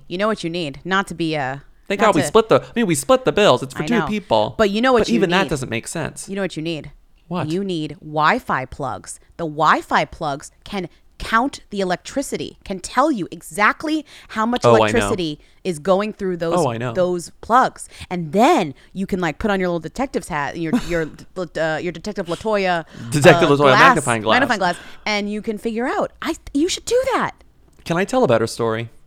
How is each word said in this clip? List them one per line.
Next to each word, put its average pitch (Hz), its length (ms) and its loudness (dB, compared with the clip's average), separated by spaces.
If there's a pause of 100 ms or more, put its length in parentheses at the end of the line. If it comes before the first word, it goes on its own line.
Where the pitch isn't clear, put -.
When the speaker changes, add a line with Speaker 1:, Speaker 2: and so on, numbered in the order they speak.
Speaker 1:
You 175 120 -8
know 208 80 0
what 214 160 -4
you 175 80 -4
need? 151 340 -6
Not 190 220 0
to 180 80 -12
be 160 180 -4
a, 143 300 -4 (240)
Speaker 2:
Thank 196 140 -2
Speaker 1:
not 220 60 4
Speaker 2:
God 202 80 4
we - 60 2
Speaker 1:
to 240 60 0
Speaker 2:
split 220 220 4
the, 135 120 6
I - 140 -16
mean, 233 120 0
we 170 80 2
split 254 300 2
the 151 80 2
bills. 156 280 6
It's 151 120 -10
for - 100 -2
Speaker 1:
I - 20 -4
Speaker 2:
two 233 140 0
Speaker 1:
know. 156 80 -2
Speaker 2:
people. 117 500 0
Speaker 1:
But 214 120 4
you 208 120 -2
know 247 120 4
what 240 80 6
Speaker 2:
But - 80 0
Speaker 1:
you - 60 0
Speaker 2:
even 190 160 2
that 190 120 4
Speaker 1:
need? 127 60 -4
Speaker 2:
doesn't 135 200 -4
make 113 180 -4
sense. - 420 -8
Speaker 1:
You 190 80 -8
know 202 40 -4
what 180 140 -6
you 151 80 -8
need? 156 280 -8 (360)
Speaker 2:
What? 165 220 -4
Speaker 1:
You 185 140 -2
need 156 360 -6
Wi-Fi 156 680 -2
plugs. - 540 -10 (180)
The 170 80 -8
Wi-Fi 160 600 0
plugs 147 440 -8 (140)
can 185 240 -8 (320)
count 240 400 -2 (120)
the 202 100 -6
electricity, 180 840 -4
can 190 140 -8
tell 277 320 0
you 208 200 -2
exactly 262 720 -2 (240)
how 220 160 -2
much 240 200 -2
Speaker 2:
Oh, - 40 6
I - 20 8
know. 110 60 8
Speaker 1:
electricity 107 600 0 (260)
is 175 140 -6
going 196 340 0
through 185 240 -4
those, 170 200 -2
Speaker 2:
Oh, 151 120 2
I 113 80 -4
know. 120 160 -4
Speaker 1:
those 180 380 -2 (100)
plugs. 226 460 0 (220)
And 170 240 -6
then 214 400 4 (200)
you 190 120 -6
can, 185 160 -4
like, 160 180 -2
put 214 120 -2
on 190 80 0
your 185 100 0
little 170 100 -2
detective's 233 500 -6
hat, 147 280 -4
your, 165 160 -4 (140)
your, 165 160 -2
Speaker 2:
<laughs> - 340 -14
Speaker 1:
uh, 160 440 -4
your 175 100 -4
Detective 175 360 -8
Latoya, 180 580 -2 (260)
Speaker 2:
Detective 156 380 6
Speaker 1:
uh, 143 40 6
Speaker 2:
Latoya 143 40 2
Speaker 1:
glass, 143 220 6 (100)
Speaker 2:
magnifying 127 320 2
glass. 107 140 4
Speaker 1:
magnifying 247 240 2
glass, 175 180 0 (280)
and 208 260 -2
you 208 100 -6
can 214 160 -6
figure 226 300 -4
out. 392 240 -2 (100)
I, 320 140 -4 (180)
you 294 160 2
should - 160 -8
do 480 160 2 (120)
that. 233 200 -2 (520)
Speaker 2:
Can 170 120 -2
I 196 80 0
tell 254 180 2
a 220 40 4
better 113 200 4
story? 117 420 -2 (180)